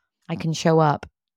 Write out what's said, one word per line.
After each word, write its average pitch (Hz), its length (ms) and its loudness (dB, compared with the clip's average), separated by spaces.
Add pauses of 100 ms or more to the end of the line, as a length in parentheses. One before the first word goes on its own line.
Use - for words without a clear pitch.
(300)
I 170 60 -6
can 160 180 -4
show 165 260 2
up 151 280 0 (300)